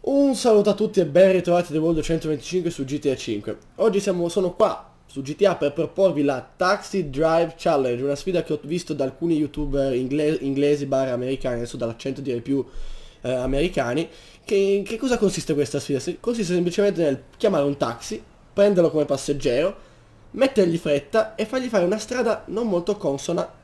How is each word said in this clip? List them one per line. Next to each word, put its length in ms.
Un 220
saluto 380
a 20
tutti 260
e 60
ben 280
ritrovati 340
a 80
The 20
World 240
centoventicinque 680
su 120
G 140
T 140
A 40
cinque. 420
Oggi 240
siamo, 280
sono 280
qua 360
su 160
G 140
T 80
A 120
per 160
proporvi 520
la 200
Taxi 560
Drive 440
Challenge, 480
una 120
sfida 260
che 120
ho 100
visto 320
da 80
alcuni 320
youtuber 580
ingle-, 480
inglesi 460
barra 240
americani, 460
adesso 200
dall'accento 440
direi 200
più, 240
eh, 100
americani. 760
Che, 400
che 140
cosa 220
consiste 340
questa 260
sfida? 200
Se-, 200
consiste 360
semplicemente 480
nel 200
chiamare 280
un 120
taxi, 420
prenderlo 380
come 160
passeggero, 720
mettergli 460
fretta 580
e 100
fargli 220
fare 180
una 140
strada 480
non 200
molto 300
consona 500